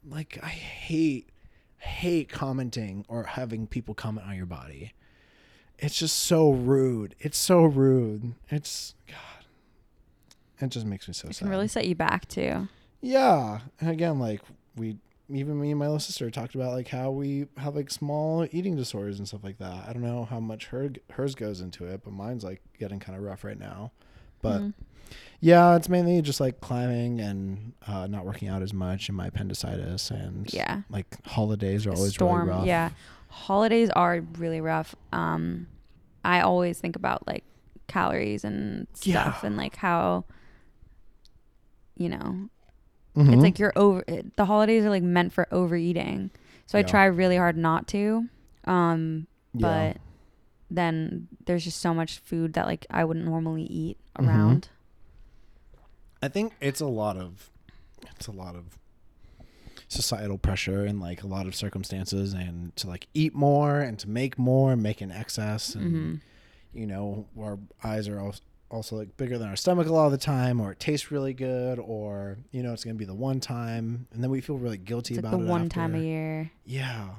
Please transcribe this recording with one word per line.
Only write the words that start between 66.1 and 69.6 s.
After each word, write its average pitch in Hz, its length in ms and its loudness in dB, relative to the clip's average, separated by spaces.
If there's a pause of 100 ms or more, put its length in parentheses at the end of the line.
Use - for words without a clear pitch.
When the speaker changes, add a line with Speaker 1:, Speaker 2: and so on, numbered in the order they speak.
Speaker 1:
you 113 80 -8
know, 101 400 -6 (140)
our 104 180 -8 (260)
eyes 107 260 -4
are 104 100 -6
als-, 101 220 -8 (280)
also, 110 280 -8
like, 107 180 -10
bigger 123 220 -4
than 110 100 -4
our 98 80 -6
stomach 175 320 2